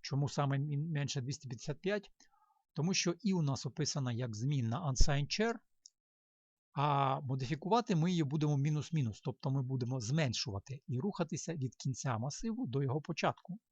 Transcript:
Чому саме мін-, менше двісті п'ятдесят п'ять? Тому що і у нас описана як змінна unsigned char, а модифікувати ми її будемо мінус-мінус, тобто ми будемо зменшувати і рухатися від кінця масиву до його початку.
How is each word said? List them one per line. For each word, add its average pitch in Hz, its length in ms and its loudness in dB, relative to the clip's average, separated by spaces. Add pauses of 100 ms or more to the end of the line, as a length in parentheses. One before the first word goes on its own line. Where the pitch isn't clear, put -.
Чому 139 280 -2
саме 139 300 0
мін-, 147 320 -2
менше 143 300 -2
двісті 131 280 -8
п'ятдесят 131 320 -8
п'ять? 202 300 -2 (640)
Тому 170 220 0
що 170 280 2
і 196 100 2
у 175 100 2
нас 139 240 0
описана 131 460 -2
як 117 220 -2
змінна 131 560 0
unsigned 139 500 6
char, 233 140 2 (1160)
а 139 480 2
модифікувати 151 760 0
ми 160 140 4
її 165 140 4
будемо 147 320 2
мінус-мінус, 143 640 0
тобто - 300 -4
ми 135 120 0
будемо 127 380 -2
зменшувати 117 840 -2
і 123 120 -2
рухатися 175 560 -4
від 131 220 -6
кінця 127 420 -4
масиву 226 480 -4
до 139 160 -2
його 135 180 0
початку. 175 580 -4 (120)